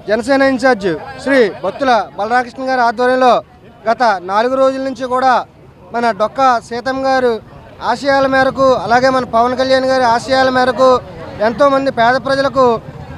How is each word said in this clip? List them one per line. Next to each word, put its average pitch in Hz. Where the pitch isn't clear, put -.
జనసేన 233
ఇన్ఛార్జ్ 247
శ్రీ 254
బత్తుల 220
బలరామకృష్ణ 240
గారి 254
ఆధ్వర్యంలో 247
గత 233
నాలుగు 208
రోజుల 269
నుంచి 269
కూడా 254
మన 233
డొక్కా 226
సీతమ్మ 262
గారు 254
ఆశయాల 269
మేరకు, 262
అలాగే 233
మన 262
పవన్ 240
కళ్యాణ్ 262
గారి 262
ఆశయాల 262
మేరకు 254
ఎంతోమంది 269
పేద 233
ప్రజలకు 269